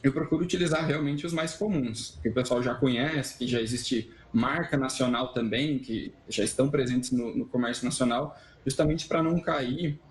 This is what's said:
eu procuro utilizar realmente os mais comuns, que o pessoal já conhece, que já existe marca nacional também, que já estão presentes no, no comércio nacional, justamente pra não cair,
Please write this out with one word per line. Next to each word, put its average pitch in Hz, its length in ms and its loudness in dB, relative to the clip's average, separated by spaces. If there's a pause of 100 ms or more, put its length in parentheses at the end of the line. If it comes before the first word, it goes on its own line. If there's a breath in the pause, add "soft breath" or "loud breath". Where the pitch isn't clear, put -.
eu 139 80 4
procuro 156 320 0
utilizar 165 420 0
realmente 147 420 -2
os 170 60 -6
mais 160 220 -2
comuns, 139 640 -4
que - 80 -2
o 107 40 0
pessoal 123 300 0
já 120 120 -2
conhece, 135 640 0
que 123 80 -4
já 120 140 0
existe 117 500 -2 (220 loud breath)
marca 139 440 2
nacional 127 560 0
também, 123 460 0
que - 340 -6 (160)
já - 140 0
estão 131 260 2
presentes 127 440 2
no, 117 240 0
no 127 100 0
comércio 120 380 -2
nacional, 123 520 0 (280 loud breath)
justamente 151 420 2
pra 165 160 2
não 165 160 4
cair, 147 600 -2 (100)